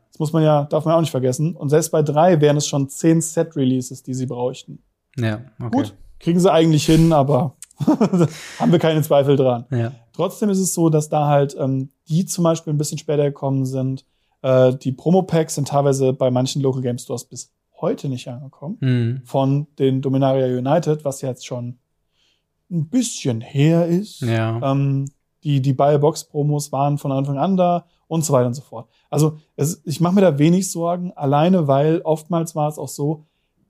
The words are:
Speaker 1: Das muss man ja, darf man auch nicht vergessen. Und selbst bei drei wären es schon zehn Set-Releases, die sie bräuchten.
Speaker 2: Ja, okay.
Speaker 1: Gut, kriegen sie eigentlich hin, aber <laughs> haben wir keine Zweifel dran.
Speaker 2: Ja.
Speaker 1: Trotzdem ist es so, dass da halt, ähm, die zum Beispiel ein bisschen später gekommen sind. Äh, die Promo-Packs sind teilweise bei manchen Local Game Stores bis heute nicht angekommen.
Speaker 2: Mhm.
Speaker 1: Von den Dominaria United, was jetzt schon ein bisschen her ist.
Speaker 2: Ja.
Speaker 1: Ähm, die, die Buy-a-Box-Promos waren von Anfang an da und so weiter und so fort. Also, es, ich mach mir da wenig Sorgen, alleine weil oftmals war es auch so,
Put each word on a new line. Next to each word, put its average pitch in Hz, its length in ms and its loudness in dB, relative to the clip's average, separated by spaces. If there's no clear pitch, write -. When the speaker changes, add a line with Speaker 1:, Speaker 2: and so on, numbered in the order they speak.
Speaker 1:
Das - 80 -20
muss 156 140 -4
man 165 100 2
ja, 151 220 4
darf 156 200 -2
man 165 100 2
auch 165 60 4
nicht 160 120 -2
vergessen. 135 440 -2
Und 147 140 -6
selbst 160 220 2
bei 160 100 2
drei 151 380 4
wären 147 160 4
es 147 100 -2
schon 139 220 -2
zehn 165 320 2
Set-Releases, 135 800 -2
die 127 120 -10
sie 127 120 -6
bräuchten. 123 560 -8
Speaker 2:
Ja, 110 240 -4
okay. 120 100 -8
Speaker 1:
Gut, 254 240 -2
kriegen 175 220 0
sie 185 120 6
eigentlich 160 320 4
hin, 160 280 6
aber 143 440 2
<laughs> 147 80 -4
haben - 140 2
wir 175 80 6
keine 156 220 2
Zweifel 143 340 4
dran. 123 340 2
Speaker 2:
Ja. 117 220 -2
Speaker 1:
Trotzdem 185 380 -2
ist 190 80 0
es 185 160 -2
so, 165 140 2
dass 156 200 0
da 151 200 0
halt, 143 300 2
ähm, 135 320 -4
die 160 180 0
zum 175 180 -4
Beispiel 165 280 0
ein 147 60 0
bisschen 151 200 -4
später 151 260 -2
gekommen 135 420 -2
sind. 131 380 -6
Äh, 131 340 4
die 135 160 -6
Promo-Packs 170 600 0
sind 143 140 -4
teilweise 139 440 2
bei 131 180 0
manchen 127 300 -2
Local 131 220 -2
Game 123 160 -4
Stores 123 260 -10
bis - 280 -20
heute 170 280 -6
nicht 127 200 -8
angekommen. 135 520 -14
Speaker 2:
Mhm. 123 440 -2
Speaker 1:
Von 139 440 -2
den 135 240 0
Dominaria 135 440 0
United, 151 460 0
was 135 180 -8
jetzt 127 240 -8
schon 123 320 -10
ein 165 180 -4
bisschen 175 520 -2
her 160 460 2
ist. 185 340 -4
Speaker 2:
Ja. 113 400 -2
Speaker 1:
Ähm, 139 380 -2
die, 143 180 0
die 139 100 2
Buy-a-Box-Promos 147 1000 0
waren 143 260 0
von 143 140 -6
Anfang 139 260 -4
an 185 180 0
da 175 300 0
und 160 160 -2
so 139 80 -4
weiter 123 160 4
und 120 60 -4
so 147 80 -14
fort. - 260 -18
Also, 156 300 0
es, 143 280 -4
ich 151 160 -6
mach 175 120 0
mir 202 80 4
da 170 180 4
wenig 175 320 2
Sorgen, 175 420 -6
alleine 156 560 2
weil 143 340 2
oftmals 160 520 -4
war 151 140 -2
es 156 100 -12
auch 147 100 -10
so, 151 360 -6